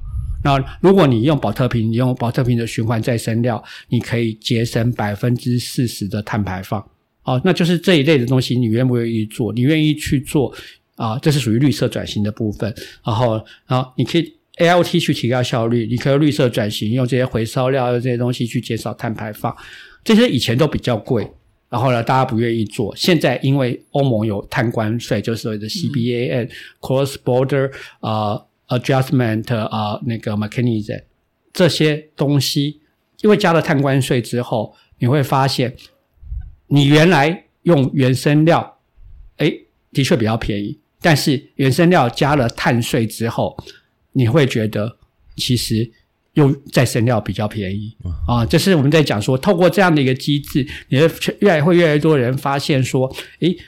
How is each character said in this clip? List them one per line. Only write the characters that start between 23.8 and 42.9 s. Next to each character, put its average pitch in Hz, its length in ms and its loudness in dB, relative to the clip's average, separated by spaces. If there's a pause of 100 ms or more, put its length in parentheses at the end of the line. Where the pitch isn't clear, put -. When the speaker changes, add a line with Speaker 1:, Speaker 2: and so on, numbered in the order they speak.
Speaker 1:
欧 139 120 0
盟 113 220 0
有 104 200 -4
碳 117 260 -2
关 113 260 -2
税， 110 240 -2
就 113 140 -4
是 107 60 -10
所 113 100 -6
谓 107 60 -6
的 107 100 -10
C - 220 -4
B 120 260 -2
A 123 140 -4
M， 123 160 -2
Speaker 2:
嗯。 - 40 -14 (300)
Speaker 1:
Cross 135 360 -2 (100)
Border， 135 480 0 (260)
呃， 107 420 -4 (280)
Adjustment， 127 840 0
呃， 107 520 -4
那 113 120 -4
个 107 200 -6
Mechanism， 107 640 -4 (480)
这 180 160 2
些 151 480 0
东 143 240 2
西， 147 400 -4 (420)
因 214 80 4
为 208 60 6
加 185 160 2
了 165 100 4
碳 143 200 0
关 139 200 2
税 127 200 0
之 120 200 -4
后， 113 320 -4 (260)
你 120 80 0
会 147 140 2
发 135 240 2
现， 127 300 -2 (920)
你 143 180 4
原 151 220 6
来 160 360 2 (180)
用 143 300 4
原 131 200 2
生 151 300 2
料， 151 360 2 (580)
诶， - 300 -2 (260)
的 143 100 2
确 151 140 2
比 113 80 0
较 110 100 2
便 107 260 -4
宜， - 160 -8 (220)
但 165 160 4
是 - 400 -2
原 135 160 2
生 170 180 4
料 160 200 4
加 147 260 0
了 120 140 2
碳 120 320 0
税 117 260 0